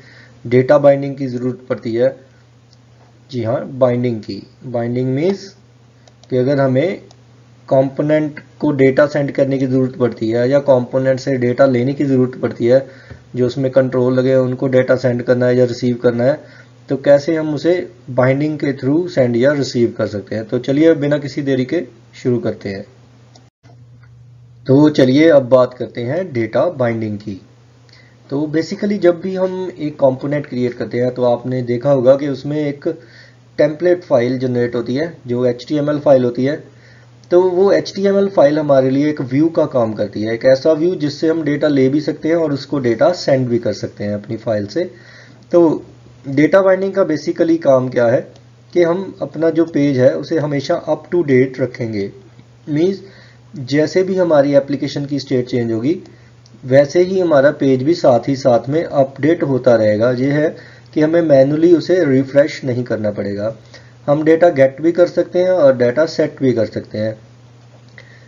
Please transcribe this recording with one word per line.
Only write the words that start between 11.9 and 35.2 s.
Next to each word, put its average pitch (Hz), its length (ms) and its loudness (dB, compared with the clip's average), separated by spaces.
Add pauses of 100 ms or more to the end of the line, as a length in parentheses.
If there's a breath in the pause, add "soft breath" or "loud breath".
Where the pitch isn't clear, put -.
की 143 120 -2
ज़रूरत 127 360 0
पड़ती 120 240 -4
है, 131 200 4 (500 loud breath)
जो 123 100 0
उसमें 131 260 -2
कंट्रोल 127 420 0
लगे, 127 220 2
उनको 127 320 0
डेटा 127 280 2
सेंड 120 280 -2
करना 123 220 0
है 123 120 2
या 123 80 4
रिसीव 120 300 -2
करना 120 280 0
है, 143 160 0 (500 loud breath)
तो 139 80 -2
कैसे 143 380 2
हम 156 180 -4
उसे 156 200 0 (360)
बाइंडिंग 135 500 0
के 147 140 -2
through 147 360 -2
सेंड 123 260 0
या 127 160 4
रिसीव 123 460 0
कर 110 100 -2
सकते 101 280 -8
हैं। 110 100 -6
तो 123 140 -4
चलिए 147 340 2
बिना 147 240 0
किसी 143 240 -8
देरी 135 240 -2
के 165 180 -4 (400)
शुरू 120 160 0
करते 107 300 -6
हैं। 98 160 -10 (1800)
तो 147 220 6
चलिए 143 400 4
अब 139 200 4
बात 127 240 4
करते 120 280 -10
हैं 156 320 -6
डेटा 120 360 0
बाइंडिंग 113 480 -4
की। 101 240 -12 (880 soft breath)
तो 139 120 -4 (140)
basically 202 440 -2
जब 170 220 2
भी 190 140 -6
हम 185 440 -4
एक 147 200 -8
कंपोनेंट 139 460 -2
क्रिएट 123 280 -4
करते 117 260 -6
हैं 123 140 -2
तो 127 100 -4
आपने 123 400 -2
देखा 120 280 -2
होगा 131 240 4
कि 143 120 -4
उसमें 139 300 -6
एक 147 300 -6 (680 loud breath)
टेम्पलेट 165 460 0
फाइल 127 360 0
जनरेट 123 360 -2
होती 120 200 -4
है, 165 180 -4 (140)